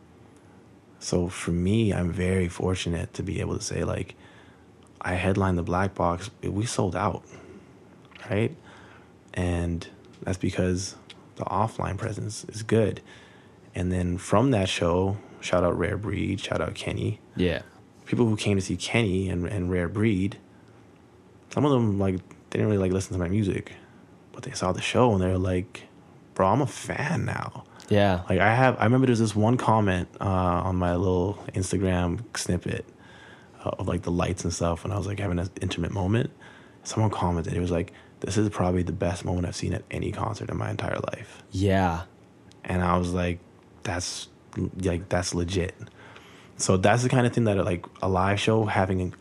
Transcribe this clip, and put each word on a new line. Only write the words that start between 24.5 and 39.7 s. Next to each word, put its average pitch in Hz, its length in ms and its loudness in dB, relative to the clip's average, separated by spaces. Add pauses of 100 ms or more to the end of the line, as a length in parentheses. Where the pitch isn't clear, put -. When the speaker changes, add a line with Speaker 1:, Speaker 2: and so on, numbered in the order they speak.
Speaker 1:
saw 92 200 -2
the 117 80 -4
show 117 320 4
and 95 100 2
they're 92 160 2
like, 92 460 -2 (500)
"Bro, 95 140 2
I'm 113 120 4
a 143 60 2
fan - 580 -4
now." - 400 -6 (240)
Speaker 2:
Yeah. 101 400 4
Speaker 1:
Like, 92 120 4
I 104 140 6
have, 127 240 6
I 107 60 2
remember 127 220 6
there's 120 120 4
this 107 180 2
one 110 200 4
comment, 104 520 2 (120)
uh, - 40 -4
on 92 520 2
my 87 200 2
little 92 420 0 (160)
Instagram 92 640 0 (160)
snippet, - 480 -2 (800)
uh, 98 140 -2
of, 90 100 -4
like, 87 140 0
the - 80 -4
lights 87 340 0
and 87 80 -2
stuff, 85 320 -2
and - 80 -4
I 101 60 -2
was, 90 80 -4
like, 98 120 -6
having 92 200 -2
an 90 100 -2 (120)
intimate 90 320 -4
moment. 98 380 0 (520)
Someone 107 280 0
commented, 90 440 -2
it 87 60 -2
was 87 100 0
like, 87 220 -2 (280)
"This 95 160 -4
is 107 140 4
probably 92 320 2
the 87 100 -2
best 87 320 -2
moment 90 220 -2
I've 90 100 -6
seen 92 160 -4